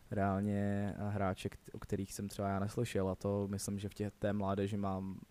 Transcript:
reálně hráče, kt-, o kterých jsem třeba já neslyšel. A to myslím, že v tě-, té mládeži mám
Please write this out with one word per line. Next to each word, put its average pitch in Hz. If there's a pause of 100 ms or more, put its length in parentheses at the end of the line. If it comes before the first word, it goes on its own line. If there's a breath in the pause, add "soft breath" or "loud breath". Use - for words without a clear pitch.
(100)
reálně 101
hráče, 101
kt-, -
o 107
kterých 98
jsem 101
třeba 98
já 98
neslyšel. 101
A 92
to 101
myslím, 101
že 101
v -
tě-, 104
té 101
mládeži 98
mám 95 (100)